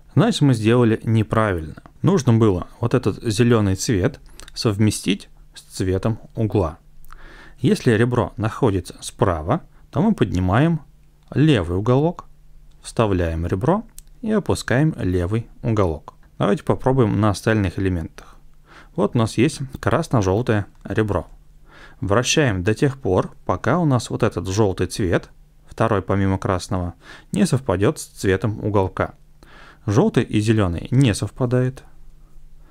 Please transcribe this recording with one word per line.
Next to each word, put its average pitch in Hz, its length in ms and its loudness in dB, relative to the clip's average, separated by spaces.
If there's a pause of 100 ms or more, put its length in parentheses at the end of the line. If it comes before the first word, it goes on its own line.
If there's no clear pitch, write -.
(160)
Значит, 190 260 2
мы 139 120 6
сделали 110 500 2
неправильно. 107 720 0 (260)
Нужно 160 320 2
было 110 340 2 (120)
вот 117 140 -2
этот 113 280 0
зелёный 110 540 2
цвет 107 460 -2 (320)
совместить 104 760 0 (280)
с - 60 -20
цветом 95 580 -2 (160)
угла. 101 420 -2 (840)
Если 156 320 2
ребро 117 460 0
находится 98 640 -2
справа, 90 600 -2 (280)
то 139 120 -2
мы 214 120 2
поднимаем 104 680 0 (500)
левый 110 460 2
уголок, 131 480 0 (580)
вставляем 85 640 0
ребро 123 360 0 (380)
и 214 100 -4
опускаем 156 640 0
левый 98 500 -2 (160)
уголок. 98 500 0 (240)
Давайте - 260 0
попробуем 113 560 2
на 107 120 2
остальных 104 480 0
элементах. 92 560 -4 (600)
Вот 202 200 0
у - 20 0
нас 110 220 0
есть 143 200 2 (200)
красно-жёлтое 107 880 0 (160)
ребро. 98 420 -2 (760)
Вращаем 107 640 0
до 107 120 0
тех 135 240 -2
пор, 98 320 0 (140)
пока 110 340 -2
у 170 60 0
нас 127 260 0
вот - 100 -6
этот 95 260 -2
жёлтый 95 380 0
цвет, - 460 -2 (340)
второй 110 380 -2
помимо 95 340 0
красного, 90 560 -4 (380)
не 190 160 2
совпадёт 110 500 0
с - 80 -14
цветом 104 580 -2
уголка. 98 520 -2 (720)
Жёлтый 123 360 2
и - 160 -2
зелёный 107 520 0
не 120 240 2
совпадает. 127 680 -4 (880)